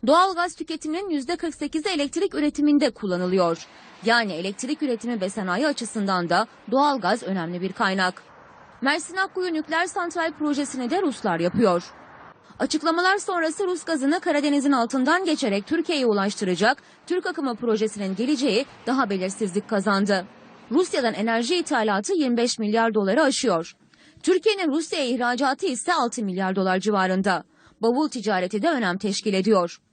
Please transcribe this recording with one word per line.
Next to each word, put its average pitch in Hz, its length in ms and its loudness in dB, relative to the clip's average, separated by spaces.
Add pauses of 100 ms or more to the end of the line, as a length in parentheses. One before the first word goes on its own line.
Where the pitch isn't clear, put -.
Doğalgaz 349 480 4
tüketiminin 330 540 -6
yüzde 294 260 -2
kırk 330 200 -6
sekizi 302 340 -4
elektrik 330 460 -2
üretiminde 294 540 2
kullanılıyor. 180 760 0 (400)
Yani 226 280 2
elektrik 202 500 -6
üretimi 233 380 -2
ve 185 80 -2
sanayi 202 380 -2
açısından 196 640 -2
da 190 180 2 (240)
doğalgaz 254 520 2
önemli 175 380 -4
bir 185 120 -4
kaynak. 190 500 0 (580)
Mersin 311 360 -2
Akkuyu 381 360 -2
Nükleer 311 320 -2
Santral 339 480 -4
projesini 277 560 -4
de 349 120 0
Ruslar 208 380 -2
yapıyor. 175 540 2 (680)
Açıklamalar 339 580 0
sonrası 359 500 -2
Rus 359 160 -4
gazını 302 360 0
Karadeniz'in 285 520 2
altından 269 540 2
geçerek 214 420 0
Türkiye'ye 320 380 0
ulaştıracak 202 800 0 (240)
Türk 359 180 -2
Akımı 277 300 -4
projesinin 208 600 -2
geleceği 247 500 0 (220)
daha 254 220 2
belirsizlik 196 600 -4
kazandı. 196 560 2 (460)
Rusya'dan 277 420 0
enerji 226 420 0
ithalatı 226 580 0
yirmi 262 240 2
beş 240 220 0
milyar 226 340 2
doları 208 300 2
aşıyor. 190 520 0 (480)
Türkiye'nin 370 480 2
Rusya'ya 311 340 -2
ihracatı 247 600 0
ise 302 280 -2
altı 254 300 0
milyar 190 320 -2
dolar 190 240 2
civarında. 190 640 0 (380)
Bavul 247 280 2
ticareti 196 520 -2
de 320 80 2
önem 214 280 0
teşkil 202 360 -2
ediyor. 185 480 2 (120)